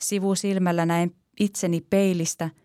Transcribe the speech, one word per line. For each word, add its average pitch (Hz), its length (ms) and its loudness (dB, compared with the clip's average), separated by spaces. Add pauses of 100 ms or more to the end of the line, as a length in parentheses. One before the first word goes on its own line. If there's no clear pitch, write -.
Sivusilmällä 185 840 0
näen 170 240 2 (300)
itseni 190 400 0
peilistä 175 680 0 (140)